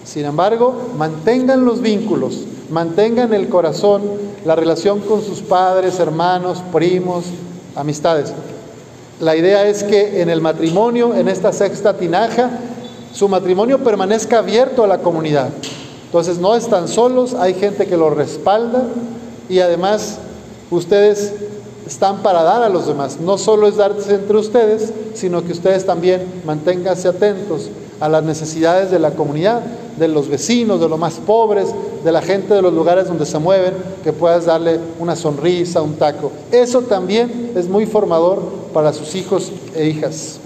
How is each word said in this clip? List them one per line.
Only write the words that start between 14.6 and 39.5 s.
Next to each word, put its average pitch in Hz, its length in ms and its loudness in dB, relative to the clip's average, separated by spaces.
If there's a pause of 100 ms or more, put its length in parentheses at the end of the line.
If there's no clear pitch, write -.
a 208 40 4
la 180 120 2
comunidad. 156 500 0 (560)
Entonces, 170 320 0
no 190 180 2
están 226 320 0
solos, 247 460 2
hay 185 220 0
gente 202 320 -2
que 180 100 0
los 156 180 4
respalda 226 680 0 (680)
y 185 120 4
además 180 580 0 (500)
ustedes 202 640 2 (540)
están 196 360 -2
para 180 200 4
dar 208 200 4
a 226 60 2
los 175 180 0
demás. 143 320 -4
No 185 180 0
solo 208 300 4
es 208 100 2
darse 202 380 2
entre 202 220 2
ustedes, 214 540 2 (220)
sino 175 300 -2
que 175 80 -6
ustedes 190 340 2
también 180 360 2 (240)
manténganse 175 640 -2
atentos 180 640 -2 (300)
a 151 100 0
las 156 140 2
necesidades 160 680 0
de 180 80 4
la 156 120 2
comunidad, 156 500 0 (360)
de 160 100 2
los 151 200 0
vecinos, 202 540 0
de 165 80 2
los 156 80 -2
más 160 160 -2 (120)
pobres, 220 420 2 (360)
de 160 80 2
la 165 100 2
gente 190 320 0
de 196 80 4
los 180 120 4
lugares 175 340 2
donde 160 180 -2
se 156 140 -6
mueven, 185 340 2 (300)
que 151 100 0
puedas 170 320 2
darle 165 340 2 (200)
una 170 160 -2
sonrisa, 165 640 0
un 156 120 -2
taco. 147 380 -2 (200)
Eso 240 300 4
también 233 760 -2
es 180 140 -2
muy 208 160 2
formador 185 560 2 (320)
para 151 180 2
sus - 240 -8
hijos 185 360 -2 (240)